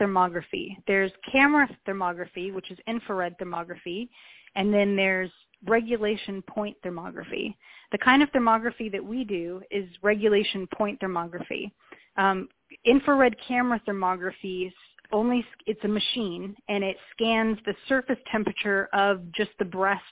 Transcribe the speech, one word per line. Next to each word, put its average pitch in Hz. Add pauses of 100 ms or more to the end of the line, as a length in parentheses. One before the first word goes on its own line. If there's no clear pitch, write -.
thermography. 185 (100)
There's 196 (180)
camera 277 (180)
thermography, 180
which 185
is 185
infrared 190
thermography, 175 (460)
and 202
then 202
there's 190 (360)
regulation 214
point 208
thermography. 175 (380)
The 202
kind 269
of 285
thermography 226
that 190
we 233
do 185
is 196 (140)
regulation 202
point 208
thermography. 175 (440)
Um, 190 (360)
infrared 269 (100)
camera 247
thermography 185
is 180 (400)
only, 233 (220)
it's 214
a 208
machine, 202 (120)
and 202
it 190 (160)
scans 226
the 202 (140)
surface 262 (120)
temperature 202
of 196 (120)
just 208
the 202
breast 190